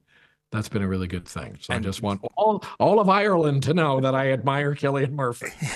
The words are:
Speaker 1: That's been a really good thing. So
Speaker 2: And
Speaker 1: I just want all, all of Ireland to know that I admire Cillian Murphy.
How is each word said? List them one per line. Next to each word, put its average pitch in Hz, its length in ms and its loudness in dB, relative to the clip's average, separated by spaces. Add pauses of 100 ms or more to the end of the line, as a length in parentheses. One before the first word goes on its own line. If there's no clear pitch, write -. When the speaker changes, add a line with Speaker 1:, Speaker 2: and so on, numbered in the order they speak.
(520)
Speaker 1:
That's 107 180 -4
been 104 120 -2
a 98 60 -2
really 95 200 -2
good 87 200 -8
thing. - 340 -12
So - 120 -6
Speaker 2:
And 113 120 -2
Speaker 1:
I - 40 -4
just 190 120 -6
want 101 200 -4 (140)
all, 208 280 2 (160)
all 180 200 4
of 196 100 4
Ireland 180 540 4
to 143 120 2
know 147 240 2
that 131 160 2
I 135 160 2
admire 139 420 0
Cillian 139 380 0
Murphy. 131 400 -4 (240)